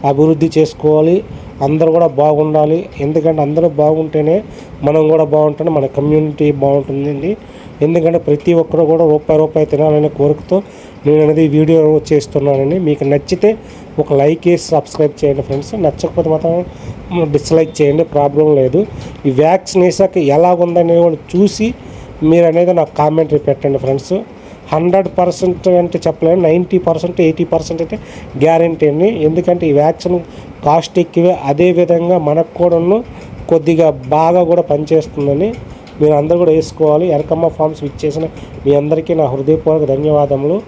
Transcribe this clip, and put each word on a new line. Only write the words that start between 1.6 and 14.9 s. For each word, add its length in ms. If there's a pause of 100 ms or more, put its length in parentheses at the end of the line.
అందరూ 260
కూడా 160 (140)
బాగుండాలి. 560 (220)
ఎందుకంటే 420
అందరూ 260
బాగుంటేనే 680 (460)
మనం 260
కూడా 160 (100)
బాగుంటేనే 360
మన 160
కమ్యూనిటీ 680 (120)
బాగుంటుందండి. 720 (460)
ఎందుకంటే 360
ప్రతి 340 (100)
ఒక్కరు 300
కూడా 200
రూపాయి 300
రూపాయి 240
తినాలనే 420
కోరికతో 540 (440)
నేను 180
అనేది 200
ఈ 40
వీడియో 520 (120)
చేస్తున్నానండి. 680
మీకు 260
నచ్చితే 460 (480)
ఒక 140
లైక్ 360
వేసి 180 (100)
సబ్స్క్రైబ్ 380 (100)